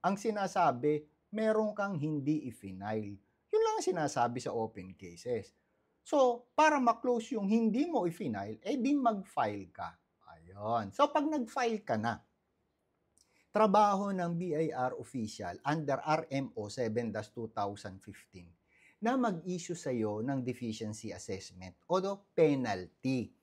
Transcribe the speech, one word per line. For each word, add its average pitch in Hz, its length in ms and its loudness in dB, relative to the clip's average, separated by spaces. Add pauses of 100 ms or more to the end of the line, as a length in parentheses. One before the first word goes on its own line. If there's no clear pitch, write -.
Ang 196 100 2
sinasabi, 160 880 2 (320)
meron 214 400 2
kang 196 240 -4
hindi 151 480 0
i-file. 101 680 -6 (360)
Yun 427 140 4
lang 440 140 2
ang - 40 -6
sinasabi 123 560 0
sa 117 160 -6
open 104 400 -6
cases. 98 560 -8 (540)
So, 247 500 2
para 302 240 6
ma-close 240 560 0
yung 196 160 0
hindi 226 380 4
mo 220 180 2
i-file, 110 560 -4
eh 262 160 -2
di 277 160 2
mag-file 143 760 0
ka. 85 160 -10 (500)
Ayun. 101 560 -4
So, 294 140 4
pag 294 160 0
nag-file 247 560 -2
ka 117 160 0
na, 110 240 -2 (1300)
trabaho 202 600 6
ng 175 200 -2
B 170 200 -2
I 156 200 2
R 127 240 -2
official 107 680 -6
under 143 360 0
R 156 280 0
M 139 280 -4
O 104 160 -6
seven 113 400 -2
dash 107 160 -6
two 113 240 -10
thousand 101 480 -6
fifteen 90 480 -20 (480)
na 226 160 0
mag-issue 180 640 -2
sa'yo 110 480 -2
ng 135 160 -2
deficiency 113 720 -6
assessment 92 720 -10
o 185 160 2
do 196 160 -4 (160)
penalty. 127 960 2 (120)